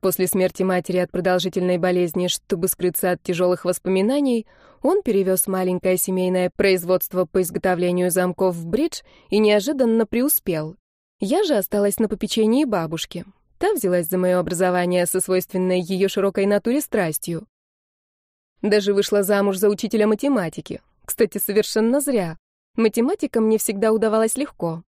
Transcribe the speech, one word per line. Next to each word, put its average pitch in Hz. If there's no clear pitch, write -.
После 185
смерти 185
матери 180
от 180
продолжительной 180
болезни, 180
чтобы 180
скрыться 180
от 180
тяжёлых 180
воспоминаний, 220
он 370
перевёз 190
маленькое 185
семейное 180
производство 185
по 185
изготовлению 180
замков 180
в 170
бридж 269
и 202
неожиданно 226
преуспел. 185
Я 262
же 302
осталась 202
на 214
попечении 220
бабушки. 170
Та 392
взялась 180
за 185
моё 180
образование 180
со 180
свойственной 185
её 185
широкой 196
натуре 220
страстью. 170
Даже 208
вышла 202
замуж 202
за 202
учителя 208
математики. 214
Кстати, -
совершенно 220
зря. 214
Математика 233
мне 220
всегда 220
удавалась 220
легко. 170